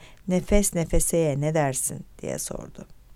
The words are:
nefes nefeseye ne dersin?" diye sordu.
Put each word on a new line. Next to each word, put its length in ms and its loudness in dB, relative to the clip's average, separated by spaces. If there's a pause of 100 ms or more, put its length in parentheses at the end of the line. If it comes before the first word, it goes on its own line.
(280)
nefes 460 2
nefeseye 640 2
ne 140 0
dersin?" 500 -2 (180)
diye 160 -6
sordu. 480 -12 (300)